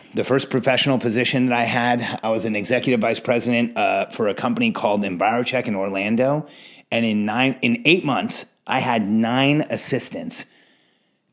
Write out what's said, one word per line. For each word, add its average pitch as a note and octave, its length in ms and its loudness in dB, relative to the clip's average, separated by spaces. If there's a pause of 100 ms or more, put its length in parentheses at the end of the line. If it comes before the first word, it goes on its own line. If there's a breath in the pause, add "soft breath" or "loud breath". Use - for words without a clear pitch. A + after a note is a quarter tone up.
(140 loud breath)
The A2+ 100 -2
first B2+ 260 0
professional C3 480 2
position B2 500 0
that A#2+ 120 2
I A#2 60 0
had, A#2+ 580 0
I A2 60 -2
was A2+ 160 0
an G#2+ 100 -2
executive A#2+ 460 0
vice A2+ 180 0
president, A#2 560 0
uh, G2 360 0
for G#2+ 180 -2
a G2 40 -2
company A#2 380 0
called G#2 300 0
Envirocheck A2 680 -2
in G#2+ 80 -2
Orlando. A2 680 0 (440 loud breath)
And A#2 160 0
in G#2 200 0
nine, A#2+ 360 0
in A#2+ 220 0
eight D#3+ 220 4
months, A#2+ 400 -2 (200)
I C3 140 -2
had A#2+ 260 0
nine B2 640 2
assistants. - 760 -4 (880 soft breath)